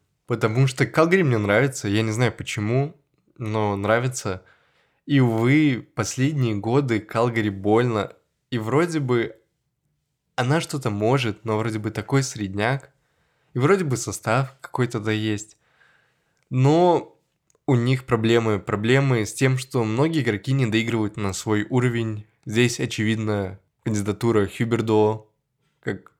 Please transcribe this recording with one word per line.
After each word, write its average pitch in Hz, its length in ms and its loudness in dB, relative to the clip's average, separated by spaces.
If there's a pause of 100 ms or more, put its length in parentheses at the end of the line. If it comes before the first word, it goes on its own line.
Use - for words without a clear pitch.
(260)
Потому 120 420 0
что 131 180 0
Калгари 170 360 2
мне 127 160 2
нравится, 107 500 0
я 104 140 2
не 110 100 -2
знаю 117 200 0
почему, 123 600 -4 (420)
но 107 400 -2
нравится. 107 680 -2 (600)
И, 143 140 4
увы, 127 760 2
последние 127 600 -2
годы 117 440 0
Калгари 113 500 0
больно. 107 600 0 (380)
И 120 80 -4
вроде 151 420 0
бы 120 360 -2 (1000)
она 131 240 2
что-то 139 300 -6
может, 110 540 0
но 110 140 -2
вроде 110 220 -2
бы 107 100 -4
такой 135 320 -2
средняк. 110 680 -4 (640)
И 127 40 -2
вроде 175 260 4
бы 135 120 0
состав 113 640 -2
какой-то 123 400 -4
да 107 120 -2
есть. 107 440 -4 (960)
Но 156 680 4 (480)
у - 80 4
них 127 320 0
проблемы. 113 540 2
Проблемы 117 680 0
с - 80 -12
тем, 131 240 0
что 127 260 -2
многие 143 380 0
игроки 117 300 -2
не 135 140 2
доигрывают 113 500 0
на 101 160 -2
свой 107 360 -2
уровень. 117 580 -2 (200)
Здесь, 123 340 0
очевидно, 107 800 -4 (260)
кандидатура 104 640 0
Хюбердо 110 800 0 (560)
как 104 380 -10